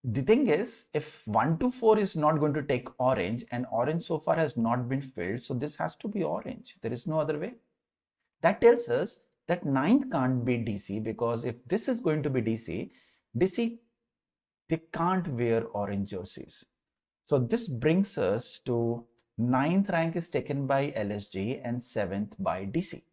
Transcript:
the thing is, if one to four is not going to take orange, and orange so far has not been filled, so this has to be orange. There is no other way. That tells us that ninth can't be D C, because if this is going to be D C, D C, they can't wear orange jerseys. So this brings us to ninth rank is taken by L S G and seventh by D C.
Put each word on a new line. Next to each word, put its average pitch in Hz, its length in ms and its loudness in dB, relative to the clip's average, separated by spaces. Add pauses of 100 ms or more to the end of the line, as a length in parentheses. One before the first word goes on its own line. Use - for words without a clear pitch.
the 123 180 -2
thing 233 260 4
is, 185 460 0
if - 340 -6
one 117 320 4
to 254 120 2
four 220 260 6
is 196 180 0
not 156 240 4
going 147 140 2
to 151 80 0
take 127 260 -2 (120)
orange, 120 520 0
and 123 200 -4
orange 151 320 0
so 156 160 -4
far - 160 0
has 160 200 0
not 120 320 0
been 135 140 -2
filled, 113 400 -6
so - 120 -8
this 135 240 -4
has 165 200 -4
to - 100 -10
be 202 160 -4
orange. - 580 -6
There 117 120 -4
is 123 140 -8
no 156 120 0
other 147 200 -2
way. 190 140 -6 (880)
That 185 200 2
tells 233 280 6
us 135 300 -2 (280)
that 180 180 -2
ninth 160 460 4
can't 131 340 0
be 123 120 2
D 110 200 -2
C, 101 220 -6
because 117 460 -4
if 120 100 -4 (120)
this 220 200 -2
is 247 120 -2
going 151 240 0
to 147 60 0
be 127 120 0
D 113 160 0
C, 95 340 -8 (460)
D 185 100 4
C, 233 320 -4 (880)
they 160 140 0 (120)
can't 175 360 0
wear 117 380 2
orange 101 440 -4
jerseys. - 540 -10 (640)
So 143 100 6
this 220 280 0
brings 156 500 2
us 107 480 0
to 117 400 0 (320)
ninth 139 520 2
rank 165 260 0
is 170 140 -4
taken 139 380 -2
by 139 280 2
L 104 160 -2
S 104 160 -6
G 101 360 -4
and 120 180 -4
seventh 101 580 -4
by 95 260 -2
D 160 160 -2
C. - 320 -10